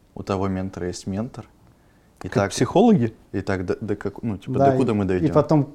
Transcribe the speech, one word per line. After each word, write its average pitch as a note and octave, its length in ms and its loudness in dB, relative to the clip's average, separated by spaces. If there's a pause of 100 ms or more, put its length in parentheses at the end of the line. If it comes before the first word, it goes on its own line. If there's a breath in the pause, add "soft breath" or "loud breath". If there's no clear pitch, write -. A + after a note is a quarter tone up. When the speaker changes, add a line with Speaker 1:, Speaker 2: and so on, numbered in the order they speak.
(160)
Speaker 1:
у F#2+ 80 -10
того G2 240 -2
ментора F#2+ 400 -6
есть F2 180 -10
ментор. G#2+ 400 -8 (800 soft breath)
И - 60 -10
Speaker 2:
Как - 40 -8 (120)
Speaker 1:
так, G2 60 -4
Speaker 2:
психологи? D#3+ 640 4 (180)
Speaker 1:
и F#2+ 100 -4
так F#2+ 260 -2
до, - 120 -2
до G#2 160 -4
как, - 280 -8
ну, A2+ 160 -6
типа, B2+ 180 -6
Speaker 3:
Да, C3+ 140 4
Speaker 1:
докуда B2+ 220 0
Speaker 3:
и, - 20 2
Speaker 1:
мы G#2 80 2
Speaker 3:
и F#2+ 40 0
Speaker 1:
дойдем? F#2+ 260 0
Speaker 3:
потом D3+ 420 2